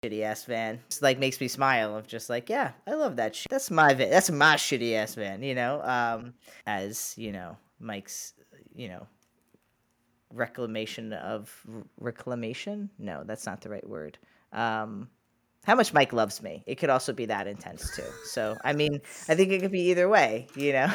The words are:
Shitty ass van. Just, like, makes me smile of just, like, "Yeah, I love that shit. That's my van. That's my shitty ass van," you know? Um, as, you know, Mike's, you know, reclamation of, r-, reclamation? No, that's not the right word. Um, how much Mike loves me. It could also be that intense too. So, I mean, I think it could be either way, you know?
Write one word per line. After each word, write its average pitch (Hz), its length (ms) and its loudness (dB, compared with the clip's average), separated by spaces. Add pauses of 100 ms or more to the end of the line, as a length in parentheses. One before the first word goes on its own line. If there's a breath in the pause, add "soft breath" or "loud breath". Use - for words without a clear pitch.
Shitty 107 200 -4
ass 107 240 -4
van. 113 420 -4
Just, - 140 -6
like, 135 160 6
makes 135 200 0
me 131 80 -2
smile 123 480 2
of 107 120 -8
just, - 240 -10
like, 120 180 -4
"Yeah, 220 240 -2 (140)
I 226 80 -2
love 277 220 -2
that 113 200 -2
shit. - 140 -10
That's 175 200 -4
my 156 220 8
van. 131 160 4
That's 175 220 6
my 151 240 6
shitty 120 400 0
ass 107 200 -2
van," 101 280 -8
you 135 120 -4
know? 127 280 0
Um, 120 500 -2 (340 loud breath)
as, 104 520 -4
you 110 140 -6
know, 92 260 -12 (220)
Mike's, 104 520 -12 (420)
you 120 140 -12
know, 92 180 -14 (1300)
reclamation 113 800 -8
of, 104 400 -10 (160)
r-, 110 140 -14 (160)
reclamation? 123 880 -8 (100)
No, 80 260 -10
that's 107 220 -10
not 98 140 -10
the - 80 -16
right 104 200 -12
word. 78 280 -12 (360 soft breath)
Um, 110 560 -4 (560)
how 214 100 6
much 247 180 4
Mike 143 200 6
loves 110 300 0
me. 85 240 -12
It 131 100 -6
could 160 120 0
also 127 240 2
be 113 140 -6
that 101 200 -2
intense - 500 -12
too. - 80 -8 (220)
So, 110 380 -4
I 143 80 2
mean, 147 280 2 (280 loud breath)
I 160 60 6
think 190 180 6
it 190 80 2
could 190 120 -2
be 180 180 2
either 180 180 6
way, 127 380 6 (100)
you 143 160 2
know? 135 220 4